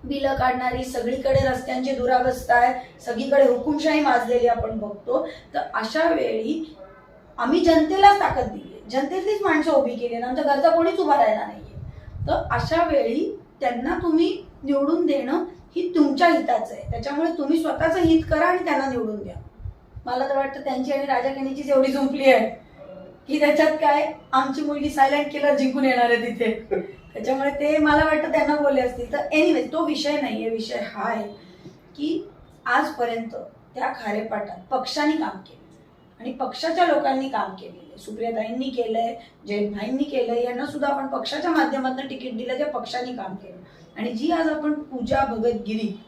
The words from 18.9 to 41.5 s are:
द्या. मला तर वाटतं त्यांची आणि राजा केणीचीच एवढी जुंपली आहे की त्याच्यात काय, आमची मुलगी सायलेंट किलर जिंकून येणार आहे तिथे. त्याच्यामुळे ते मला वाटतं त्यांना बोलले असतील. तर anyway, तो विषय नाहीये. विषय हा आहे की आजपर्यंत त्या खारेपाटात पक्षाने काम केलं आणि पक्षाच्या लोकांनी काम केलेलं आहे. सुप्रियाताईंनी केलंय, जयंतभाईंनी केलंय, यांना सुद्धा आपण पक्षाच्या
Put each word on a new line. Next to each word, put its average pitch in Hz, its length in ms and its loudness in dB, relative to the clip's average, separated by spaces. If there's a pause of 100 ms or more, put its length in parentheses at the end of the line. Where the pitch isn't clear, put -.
द्या. 185 120 -12 (680)
मला 254 240 -2
तर 277 80 0
वाटतं 277 240 -4
त्यांची 262 300 -4
आणि 277 140 -2
राजा 269 280 0
केणीचीच 269 360 -6
एवढी 262 220 4
जुंपली 269 400 4
आहे 220 180 6 (760)
की 294 120 0
त्याच्यात 302 320 6
काय, 294 420 2 (180)
आमची 269 300 0
मुलगी 294 280 -4
सायलेंट 285 420 2
किलर 285 240 2
जिंकून 262 300 0
येणार 240 240 4
आहे 233 60 6
तिथे. 220 520 -2 (460)
त्याच्यामुळे 262 360 -2
ते 294 280 0
मला 302 280 4
वाटतं 302 260 0
त्यांना 285 240 2
बोलले 269 260 2
असतील. 240 300 -4
तर 285 60 -2
anyway, 302 560 2
तो 320 120 0
विषय 294 360 -2
नाहीये. 220 280 -4
विषय 220 300 -6 (140)
हा 208 160 -6
आहे 220 180 -4 (720)
की - 320 -4 (360)
आजपर्यंत 240 680 -2 (400)
त्या 269 120 -4
खारेपाटात 214 720 -6 (140)
पक्षाने 294 400 0
काम 311 280 -4
केलं - 340 -20 (460)
आणि 254 120 -8
पक्षाच्या 330 540 -2
लोकांनी 269 440 0
काम 196 260 -6
केलेलं - 220 -18
आहे. - 100 -20 (100)
सुप्रियाताईंनी 226 680 -6
केलंय, 233 500 -2 (320)
जयंतभाईंनी 208 560 -4
केलंय, 240 400 0
यांना 247 220 -4
सुद्धा 285 220 -4
आपण 277 200 -2
पक्षाच्या 302 440 -4